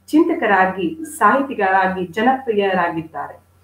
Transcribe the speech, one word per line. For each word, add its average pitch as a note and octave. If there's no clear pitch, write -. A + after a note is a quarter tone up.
ಚಿಂತಕರಾಗಿ, F#3+
ಸಾಹಿತಿಗಳಾಗಿ G3
ಜನಪ್ರಿಯರಾಗಿದ್ದಾರೆ. F#3+